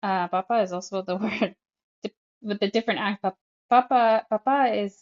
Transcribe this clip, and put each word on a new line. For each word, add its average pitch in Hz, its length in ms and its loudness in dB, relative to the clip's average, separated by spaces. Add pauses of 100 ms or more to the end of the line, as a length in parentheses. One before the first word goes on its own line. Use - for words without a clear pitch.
Uh, 190 260 0
Papa 190 320 0
is 185 120 0
also 185 280 -6
the 185 160 -4
<laughs> 196 60 -4
word 208 320 -2 (480)
di-, - 80 -8 (300)
with 208 180 -6
the 202 100 0
different 226 320 -2
ac-, 202 200 -2
pa-, 190 140 -4 (340)
Papa, 240 600 4
Papa 262 440 0
is 208 280 -2